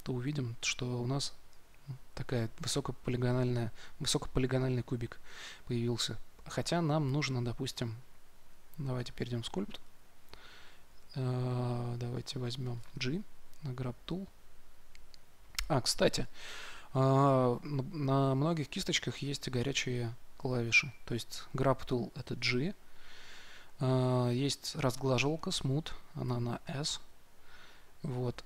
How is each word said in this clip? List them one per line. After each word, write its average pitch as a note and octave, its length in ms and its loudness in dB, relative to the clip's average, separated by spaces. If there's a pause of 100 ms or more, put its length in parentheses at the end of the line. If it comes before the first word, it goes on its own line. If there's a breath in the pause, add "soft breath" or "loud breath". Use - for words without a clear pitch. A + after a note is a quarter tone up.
то - 120 -2
увидим, B2 480 -2
что B2 400 0
у A#2+ 40 -2
нас C3+ 280 0 (800)
такая A#2 340 0 (100)
высокополигональная, B2 1120 2 (280 loud breath)
высокополигональный C3 840 4
кубик A#2+ 380 -4 (460 loud breath)
появился. A#2 500 2 (300)
Хотя E3+ 340 0
нам D3+ 320 4
нужно, C3 320 2
допустим, A#2+ 520 -2 (840)
давайте B2+ 340 -2
перейдем A#2+ 300 -2
в - 40 -8
скульпт. - 320 -2 (1400 loud breath)
А, B2 840 0
давайте A#2+ 400 -4
возьмем B2 420 -2 (160)
G C3 260 0 (400)
на C#3 80 -4
Grab B2+ 260 -4 (100)
Tool. F#3 200 -4 (1400)
А, C#3+ 120 4
кстати, - 460 4 (680 loud breath)
а, C3+ 680 6
на, D3 200 0
на C3+ 520 4
многих D3+ 340 2
кисточках - 500 0
есть C#3 300 -4
горячие B2 680 0 (220)
клавиши. B2 560 4 (140)
То - 80 0
есть - 280 -4 (100)
Grab C3+ 340 4
Tool — A#2+ 280 2
это - 220 -6
G. B2 380 2 (1080 loud breath)
А, B2+ 500 6
есть C3 460 0
разглаживалка C3+ 760 4
Smooth, C#3 420 2 (220)
она B2 260 0
на A#2+ 260 0
S. D3 340 -2 (1040 loud breath)
Вот, B2 440 -2